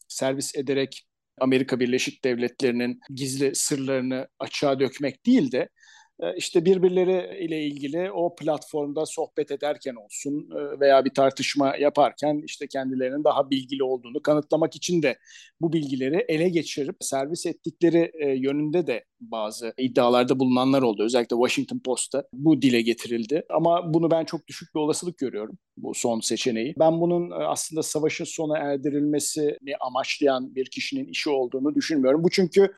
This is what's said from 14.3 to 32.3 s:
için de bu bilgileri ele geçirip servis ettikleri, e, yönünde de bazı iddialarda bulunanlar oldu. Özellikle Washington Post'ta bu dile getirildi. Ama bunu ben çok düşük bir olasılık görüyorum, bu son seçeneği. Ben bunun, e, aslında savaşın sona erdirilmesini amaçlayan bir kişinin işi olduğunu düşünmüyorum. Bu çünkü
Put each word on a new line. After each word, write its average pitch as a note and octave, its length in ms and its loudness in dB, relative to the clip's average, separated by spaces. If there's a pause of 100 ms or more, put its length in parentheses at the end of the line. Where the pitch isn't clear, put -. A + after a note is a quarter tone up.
için F3 280 0
de B2+ 140 0 (440)
bu D#3+ 120 0
bilgileri C#3+ 540 -2
ele E3 220 2
geçirip D#3 500 -2
servis C#3+ 460 -4
ettikleri, E3+ 680 2
e, D3 160 -2
yönünde D3 580 0
de A#2 160 -2 (180)
bazı A2+ 560 -6
iddialarda B2+ 640 4
bulunanlar C3 420 4
oldu. G#2+ 220 2
Özellikle A#2+ 320 2
Washington B2 440 0
Post'ta B2+ 440 -4 (100)
bu C#3+ 280 4
dile B2 200 4
getirildi. A#2 680 -2
Ama E3+ 440 2
bunu E3 180 2
ben D#3+ 140 2
çok - 220 -10
düşük - 280 -14
bir D#3 40 -2
olasılık D#3 380 -2
görüyorum, A2 400 -8 (200)
bu A2+ 160 -10
son A#2 260 -2
seçeneği. A#2 600 -2
Ben D#3+ 220 4
bunun, F3 300 0
e, D3+ 140 -4
aslında D3+ 380 -4
savaşın D#3 420 -2
sona D#3 320 -4
erdirilmesini D3 1200 -2
amaçlayan C3 760 0
bir C3 100 -2
kişinin C3+ 420 -6
işi - 220 -4
olduğunu C3+ 460 0
düşünmüyorum. C#3+ 480 2
Bu F3+ 60 2
çünkü G3 480 4